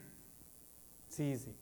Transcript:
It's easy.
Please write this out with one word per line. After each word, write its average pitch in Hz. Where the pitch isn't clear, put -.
It's -
easy. 120